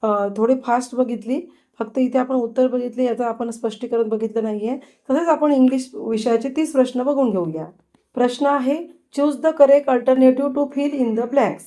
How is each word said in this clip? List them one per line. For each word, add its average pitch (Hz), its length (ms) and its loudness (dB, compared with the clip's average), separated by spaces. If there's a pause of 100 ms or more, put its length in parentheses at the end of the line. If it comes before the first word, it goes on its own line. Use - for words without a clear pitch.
अ, 202 340 0
थोडी 233 180 2 (100)
फास्ट 247 300 -2
बघितली, 240 460 -2 (380)
फक्त 220 200 -6
इथे 254 200 0
आपण 254 160 -2
उत्तर 247 320 0
बघितले, 247 380 -2
याचं 240 200 -2
आपण 233 260 -4
स्पष्टीकरण 233 580 -4
बघितलं 220 340 -2
नाहीये. 220 360 -4
तसेच 311 500 -4
आपण 302 240 2
इंग्लिश 254 420 2
विषयाचे 226 540 -2
तीस 302 240 -4
प्रश्न 254 300 0
बघून 269 280 0
घेऊया. 160 360 -4 (480)
प्रश्न 247 320 0
आहे, 285 400 0 (320)
"Choose 285 220 0
the 320 200 0
correct 277 340 6
alternative 262 540 4
to 285 160 0
fill 285 280 -4
in 262 160 0
the 220 140 -2
blanks." 240 440 0